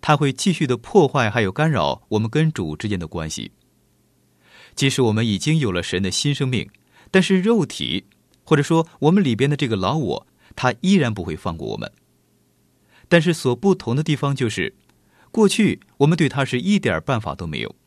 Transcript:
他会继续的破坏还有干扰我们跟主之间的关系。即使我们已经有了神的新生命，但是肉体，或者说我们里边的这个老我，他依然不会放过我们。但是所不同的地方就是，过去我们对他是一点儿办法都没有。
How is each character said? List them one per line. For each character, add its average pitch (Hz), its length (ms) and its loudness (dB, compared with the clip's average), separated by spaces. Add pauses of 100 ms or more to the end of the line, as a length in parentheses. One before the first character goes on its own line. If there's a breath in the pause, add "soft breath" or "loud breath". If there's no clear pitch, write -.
他 151 160 2
会 139 160 0
继 - 180 -2
续 156 160 -2
的 123 80 0
破 147 320 4
坏 123 220 0
还 113 140 0
有 95 80 0
干 156 200 0
扰 76 380 -2
我 107 100 0
们 110 100 -2
跟 156 220 0
主 78 240 -6
之 104 140 -6
间 98 100 -4
的 82 80 -8
关 80 220 -8
系。 - 240 -12 (1200 soft breath)
即 135 140 0
使 135 140 0
我 110 100 2
们 110 120 0
已 101 140 0
经 156 200 0
有 117 120 -2
了 87 100 -2
神 90 220 -2
的 92 80 -2
新 143 240 -2
生 135 140 -2
命， 117 200 -4 (400 soft breath)
但 185 140 4
是 185 180 2
肉 208 240 2
体， 69 380 -6 (400)
或 156 140 2
者 143 40 4
说 160 240 0 (140)
我 147 120 4
们 196 120 4
里 131 100 0
边 123 160 0
的 147 60 0
这 135 140 -2
个 110 80 -2
老 98 200 0
我， 101 300 -4 (300 soft breath)
他 123 240 0
依 190 140 4
然 127 180 2
不 95 100 -6
会 82 140 -8
放 82 180 -8
过 71 140 -8
我 50 80 -8
们。 55 120 -10 (1200 soft breath)
但 170 140 6
是 165 120 2
所 127 220 0
不 190 180 2
同 151 220 -4
的 151 80 0
地 151 120 -2
方 139 200 -2
就 123 140 0
是， 92 260 -4 (560 soft breath)
过 214 180 4
去 196 300 2 (180)
我 139 80 4
们 156 120 4
对 156 120 2
他 139 160 -2
是 127 140 -2
一 196 180 2
点 107 160 0
儿 82 80 -2
办 127 180 -2
法 80 140 -6
都 85 140 -10
没 69 140 -8
有。 50 140 -10 (120)